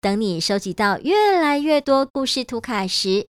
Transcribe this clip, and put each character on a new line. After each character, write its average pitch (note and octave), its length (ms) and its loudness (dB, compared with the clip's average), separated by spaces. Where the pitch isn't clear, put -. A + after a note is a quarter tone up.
等 G3+ 180 0
你 F#3+ 220 -2
收 G3+ 180 -2
集 F#3+ 140 -6
到 G3+ 280 0
越 G4+ 380 2
来 D4 200 2
越 D4 220 2
多 C4+ 260 2
故 C4+ 180 -4
事 B3+ 200 -4
图 A#3 160 -8
卡 G#3 260 -4
时 G3 460 -2